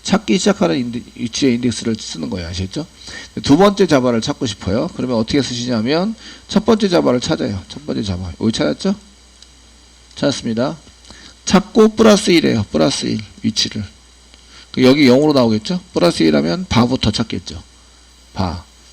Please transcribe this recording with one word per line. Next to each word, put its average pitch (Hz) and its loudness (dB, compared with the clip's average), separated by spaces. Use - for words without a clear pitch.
찾기 196 0
시작하는 170 0
인데-, 120 -6
위치의 120 0
인덱스를 117 -2
쓰는 - -10
거예요. 90 -6
아시겠죠? 92 -8
두 139 4
번째 196 4
자바를 127 2
찾고 139 -4
싶어요. 113 -4
그러면 127 -4
어떻게 131 0
쓰시냐면 127 -2
첫 - 0
번째 220 2
자바를 143 2
찾아요. 123 -4
첫 - -18
번째 135 -6
자바. 92 -6
여기 113 2
찾았죠? 190 -2
찾았습니다. 135 -4
찾고 214 4
플러스 208 4
일이에요. 131 2
플러스 151 0
일 113 -2
위치를. 110 -4
그 127 0
여기 139 6
영으로 143 6
나오겠죠? 120 0
플러스 170 0
일 156 2
하면 170 -2
바부터 120 0
찾겠죠. 98 -8
바. 87 -6